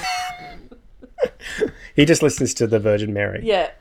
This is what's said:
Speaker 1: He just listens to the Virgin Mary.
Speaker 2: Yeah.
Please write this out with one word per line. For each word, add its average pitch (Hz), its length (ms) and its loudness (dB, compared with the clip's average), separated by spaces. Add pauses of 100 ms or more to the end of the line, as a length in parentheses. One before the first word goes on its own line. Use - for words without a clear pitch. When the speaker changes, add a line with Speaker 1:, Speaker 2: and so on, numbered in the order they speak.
(2000)
Speaker 1:
He 147 100 8
just 160 180 4
listens 135 320 0
to 117 120 0
the 110 120 2
Virgin 104 340 0
Mary. 101 300 -4
Speaker 2:
Yeah. 190 380 0